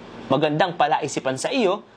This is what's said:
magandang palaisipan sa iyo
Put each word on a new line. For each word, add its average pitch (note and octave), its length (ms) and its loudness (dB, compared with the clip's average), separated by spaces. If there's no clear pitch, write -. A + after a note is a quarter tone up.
magandang D#3 480 2
palaisipan C#3+ 640 0
sa D#3+ 80 -2
iyo G#3+ 480 0